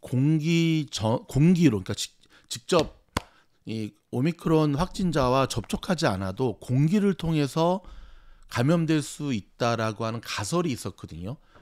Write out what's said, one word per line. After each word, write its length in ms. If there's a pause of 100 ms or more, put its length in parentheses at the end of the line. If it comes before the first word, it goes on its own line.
공기 920
저-, 360
공기로, 520
그러니까 160
직-, 260 (300)
직접 520 (600)
이 300 (160)
오미크론 640
확진자와 720
접촉하지 640
않아도 500
공기를 560
통해서 640 (720)
감염될 500
수 320
있다라고 720
하는 160
가설이 500
있었거든요. 680 (240)